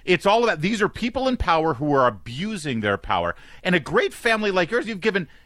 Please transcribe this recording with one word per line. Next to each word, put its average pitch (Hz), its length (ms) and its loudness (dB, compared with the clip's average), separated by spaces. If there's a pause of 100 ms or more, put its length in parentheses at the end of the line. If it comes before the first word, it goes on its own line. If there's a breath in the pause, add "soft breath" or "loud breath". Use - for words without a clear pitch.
It's 185 220 2
all 226 160 4
about, 180 180 0
these 196 180 0
are 214 100 2
people 254 380 -4
in 254 100 0
power 160 360 2
who 143 200 -2
are 135 120 6
abusing 131 760 -4
their 101 180 0
power. 87 340 -2 (300 loud breath)
And 180 100 0
a 180 60 4
great 196 340 -2
family 214 380 0
like 180 180 0
yours, 240 160 -2
you've 202 160 -8
given 190 260 0 (180 soft breath)